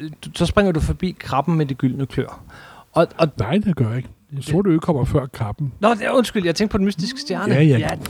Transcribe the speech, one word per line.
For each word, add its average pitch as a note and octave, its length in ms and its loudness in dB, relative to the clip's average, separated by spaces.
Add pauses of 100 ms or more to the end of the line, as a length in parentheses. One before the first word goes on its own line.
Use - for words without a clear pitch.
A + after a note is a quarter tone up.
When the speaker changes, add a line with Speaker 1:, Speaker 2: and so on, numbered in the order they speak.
(240)
Speaker 1:
du, - 100 -12
så E3+ 120 0
springer G3+ 260 4
du D#3 80 0
forbi F3 380 -2
Krabben C#3+ 380 0
med D3+ 100 2
de C3+ 80 -4
gyldne C3 320 -2
klør. - 340 -4 (520)
Og, E3 140 4 (120)
og E3 100 2 (100)
Speaker 2:
Nej, A2+ 260 0
det F#3 120 0
gør A2+ 120 2
jeg A#2 80 -4
ikke. B2+ 120 -8 (220)
Den C#3 120 -10
sorte F#3 280 0
ø D#3+ 80 4
kommer D3+ 260 0
før C3+ 220 0
Kappen. B2 540 -6
Speaker 1:
Nå, G3+ 140 4
det G#3 120 -4
er, A#3 40 -2
undskyld, A3+ 340 0
jeg E3 100 0
tænkte G#3 180 0
på A3 60 2
Den F#3+ 80 2
mystiske A3 340 -4
stjerne. F3 340 -2
Speaker 2:
Ja, C#3 80 6
ja. C#3 160 6
Speaker 1:
Ja, G#2+ 100 0 (220)